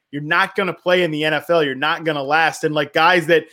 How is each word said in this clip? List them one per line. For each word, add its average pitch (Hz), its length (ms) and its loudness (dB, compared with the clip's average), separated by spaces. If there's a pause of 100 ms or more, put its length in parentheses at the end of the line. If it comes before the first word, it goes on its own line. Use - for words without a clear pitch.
(100)
you're 143 100 -8
not 175 340 -2
gonna 185 200 -4
play 180 280 0
in 160 100 -2
the 151 120 -4
N 156 80 0
F 147 160 -4
L. 170 140 2
You're 139 140 -2
not 156 280 -4
gonna 151 180 -2
last. 151 400 0
And, 151 120 -2
like, 147 180 -4
guys 170 360 4
that, 160 240 4